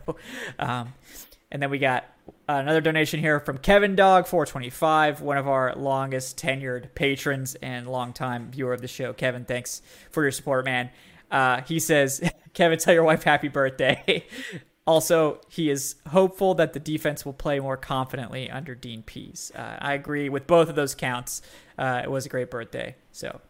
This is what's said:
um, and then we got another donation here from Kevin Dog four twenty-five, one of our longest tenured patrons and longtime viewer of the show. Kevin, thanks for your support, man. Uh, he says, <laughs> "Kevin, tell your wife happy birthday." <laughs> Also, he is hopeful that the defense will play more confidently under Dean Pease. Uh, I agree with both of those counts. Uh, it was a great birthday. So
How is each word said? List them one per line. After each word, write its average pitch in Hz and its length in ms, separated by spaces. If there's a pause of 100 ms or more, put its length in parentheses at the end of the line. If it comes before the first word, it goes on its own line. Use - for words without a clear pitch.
(600)
um, 123 340 (580)
and 143 100
then 139 100
we 143 80
got 131 260 (440)
another 147 320
donation 156 380
here 151 200
from 139 180
Kevin 202 380
Dog 190 320
four 160 180
twenty-five, 151 760
one 143 160
of 139 100
our 131 280
longest 135 600
tenured 131 580
patrons 135 600
and 123 340
longtime 123 600
viewer 127 220
of 117 80
the 123 60
show. 123 260
Kevin, 123 320
thanks 123 360 (300)
for 160 120
your 139 80
support, 131 340
man. 123 240 (420)
Uh, 131 300
he 160 180
says, 143 420 (200)
<laughs> - 120
"Kevin, 165 240
tell 180 160
your 165 100
wife 156 200
happy 147 240
birthday." 135 840
<laughs> 226 60 (520)
Also, 160 640
he 156 220
is 135 240 (140)
hopeful 190 440
that 160 200
the 175 60
defense 156 460
will 139 80
play 143 260
more 135 160
confidently 131 760
under 127 240
Dean 117 260
Pease. - 540
Uh, 113 240
I 143 140
agree 143 360
with 135 160
both 165 240
of 151 60
those 143 180
counts. 123 480 (340)
Uh, 127 280
it - 80
was 135 160
a - 20
great 127 220
birthday. 120 440 (160)
So - 380